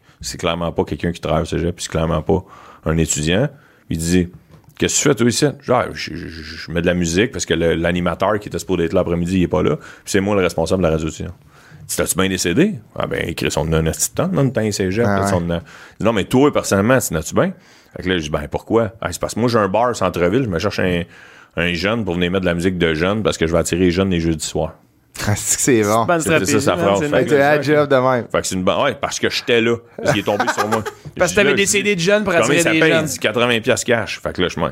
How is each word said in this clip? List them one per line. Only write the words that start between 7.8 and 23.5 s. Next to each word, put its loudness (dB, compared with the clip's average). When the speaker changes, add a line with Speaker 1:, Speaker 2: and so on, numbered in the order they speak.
Speaker 1:
qui -12
était -6
supposé 0
être -2
là 4
l'après-midi, 0
il 4
est 2
pas 0
là. 2
Puis -20
c'est 0
moi 0
le 2
responsable 0
de 4
la 2
radio -2
étudiante. » « -10
Tu -6
t'as-tu -2
bien 2
des 0
C 0
D ? » « 2
Ah -2
ben, -4
Chris, -4
on 0
en -2
a 4
un 2
esti -2
de -16
temps, 0
non, 0
t'as -2
un 0
cégep, 0
Speaker 2:
Ah 2
Speaker 1:
là, 0
Speaker 2:
ouais. 0
Speaker 1:
on 0
en -2
a. » « -6
Non, 2
mais 0
toi, 4
personnellement, 2
tu -2
n'as-tu -4
bien ? » 2
Fait -12
que -4
là, 2
je -2
dis, « -8
Ben, -4
pourquoi ? » « -2
Ah, -6
c'est -12
parce -6
que -4
moi, 2
j'ai 2
un 2
bar 0
au -4
centre-ville, 0
je -2
me -4
cherche -2
un, 0
un 0
jeune -2
pour -4
venir 0
mettre 0
de -4
la 2
musique 0
de 2
jeunes 0
parce -2
que 2
je -2